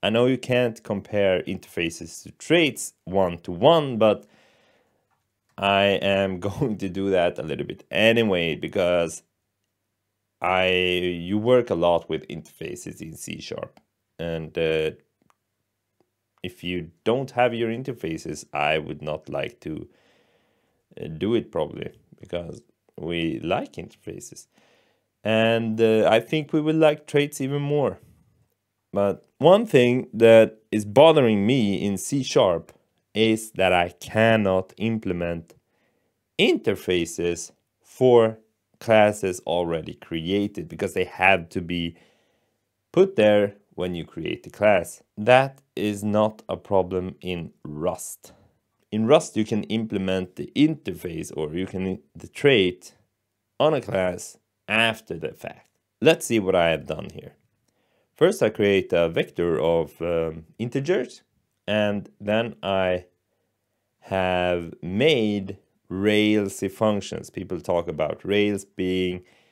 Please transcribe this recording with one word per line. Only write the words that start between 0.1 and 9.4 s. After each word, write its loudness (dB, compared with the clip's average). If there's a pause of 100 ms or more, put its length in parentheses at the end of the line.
know 2
you 2
can't -2
compare 0
interfaces -8
to -20
traits 0 (100)
one 0
to -10
one, 2
but 2 (1300)
I 2 (180)
am 0
<laughs> -6
going -4
to -6
do -4
that 2
a -8
little -8
bit -14
anyway, 2
because -2 (1200)